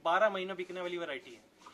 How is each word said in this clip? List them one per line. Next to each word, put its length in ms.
बारह 260
महीना 240
बिकने 260
वाली 180
variety 320
है। 100